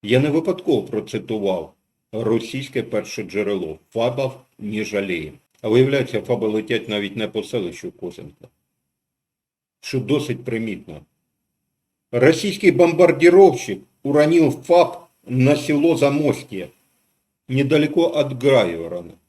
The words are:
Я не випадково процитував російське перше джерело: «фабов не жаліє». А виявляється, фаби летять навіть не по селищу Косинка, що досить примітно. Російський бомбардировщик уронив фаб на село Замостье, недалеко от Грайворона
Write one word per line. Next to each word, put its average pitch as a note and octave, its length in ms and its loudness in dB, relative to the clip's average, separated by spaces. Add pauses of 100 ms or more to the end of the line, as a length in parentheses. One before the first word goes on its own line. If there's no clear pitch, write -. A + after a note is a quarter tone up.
Я A#2 180 2
не D3 100 0
випадково E3 520 0
процитував G2 920 -6 (380)
російське A2+ 720 -4
перше G#2+ 400 -8
джерело: F#2 560 -6 (120)
«фабов B2+ 500 -4 (180)
не G#2+ 260 -6
жаліє». F#2 480 -6 (300)
А A2 60 -6
виявляється, B2 520 0
фаби A2 280 -4
летять G#2+ 400 -4
навіть G2+ 280 -6
не G#2+ 120 -6
по G#2+ 140 -6
селищу F#2 500 -8
Косинка, - 560 -16 (1300)
що - 200 -6
досить C3+ 440 -4
примітно. G2+ 560 -8 (1120)
Російський E3 580 4
бомбардировщик E3 1080 4 (220)
уронив D3+ 500 4
фаб - 460 2 (280)
на B2+ 300 2
село D3+ 400 2
Замостье, C#3 720 -2 (800)
недалеко D3 680 0
от C3+ 280 -2
Грайворона E2+ 720 0 (160)